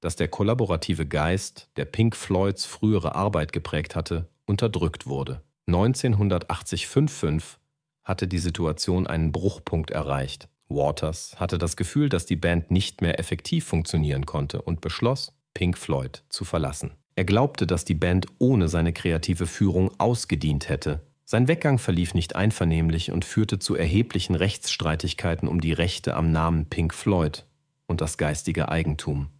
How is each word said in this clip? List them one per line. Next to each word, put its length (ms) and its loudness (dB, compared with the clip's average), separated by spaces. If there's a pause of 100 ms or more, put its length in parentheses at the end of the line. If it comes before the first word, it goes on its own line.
dass 140 -4
der 120 0
kollaborative 760 0
Geist, 720 -2
der 80 -4
Pink 280 2
Floyds 520 0
frühere 480 0
Arbeit 400 0
geprägt 420 -4
hatte, 320 -4 (160)
unterdrückt 640 0
wurde. 340 -6 (240)
Neunzehnhundertachtzig 1200 2
fünfundfünfzig 720 0 (440)
hatte 260 -2
die 100 0
Situation 680 0
einen 260 0
Bruchpunkt 580 -2
erreicht. 600 -4 (180)
Waters 720 -2
hatte 160 0
das 220 -2
Gefühl, 320 2
dass 160 0
die 100 0
Band 340 0
nicht 300 2
mehr 180 0
effektiv 460 -2
funktionieren 640 0
konnte 340 -4
und 220 -4
beschloss, 520 -2 (200)
Pink 240 0
Floyd 500 -4
zu 160 -6
verlassen. 460 -4 (260)
Er 80 2
glaubte, 420 2
dass 200 0
die 80 2
Band 320 2 (120)
ohne 300 4
seine 240 2
kreative 540 0
Führung 500 2
ausgedient 720 0
hätte. 320 -2 (240)
Sein 240 2
Weggang 300 2
verlief 340 0
nicht 240 0
einvernehmlich 760 2
und 140 0
führte 340 0
zu 160 -2
erheblichen 600 0
Rechtsstreitigkeiten 1120 -2
um 140 0
die 100 2
Rechte 420 -2
am 160 2
Namen 360 2
Pink 260 -2
Floyd 540 0 (400)
und 140 -2
das 180 -4
geistige 500 -2
Eigentum. 600 -2 (120)